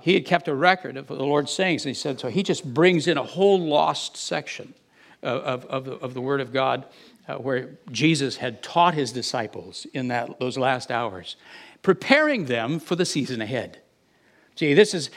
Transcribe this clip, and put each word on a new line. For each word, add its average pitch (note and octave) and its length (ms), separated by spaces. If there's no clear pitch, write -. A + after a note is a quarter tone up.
he E3+ 100
had F#3+ 140
kept - 220
a D3 60
record C#3+ 440
of C#3 80
the - 80
Lord's C#3+ 380
sayings, F3+ 340
and - 40
he - 80
said, C#3+ 220
so C3 80
he D3 140
just D3+ 320
brings D#3+ 320
in D#3+ 100
a C3+ 60
whole F#3+ 360
lost D#3 600
section - 560
of, B2+ 200
of, B2+ 240
of, C3+ 180
the, C3 100
of B2+ 200
the C3 60
Word C#3 200
of A#2+ 120
God, C3 320
uh, C#3 80
where C3 320
Jesus C3+ 440
had A#2+ 240
taught E3+ 340
his C3+ 180
disciples A2 800
in B2+ 140
that, A#2+ 320
those B2+ 180
last B2+ 320
hours, A2 460
preparing C4+ 640
them B2 340
for - 160
the F3 80
season B2+ 360
ahead. A2 380
See, D3 180
this G#3 200
is, D3+ 220